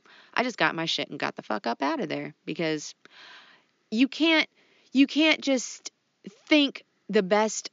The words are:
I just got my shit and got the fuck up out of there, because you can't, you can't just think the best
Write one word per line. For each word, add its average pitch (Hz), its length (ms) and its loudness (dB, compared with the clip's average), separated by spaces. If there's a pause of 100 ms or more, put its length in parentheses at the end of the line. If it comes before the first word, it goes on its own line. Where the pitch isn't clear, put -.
(340)
I - 100 0
just 151 140 -6
got 165 180 0
my 165 100 -4
shit - 240 -4
and 147 80 -12
got - 200 -6
the - 60 -16
fuck 214 220 -6
up 233 160 -4
out 285 200 -2
of 165 80 -6
there, 147 240 -8 (120)
because 156 480 -4 (960)
you 240 200 2
can't, 320 400 2 (420)
you 269 160 6
can't 302 320 2
just - 520 -2 (560)
think 285 360 2 (260)
the 208 140 2
best 208 500 0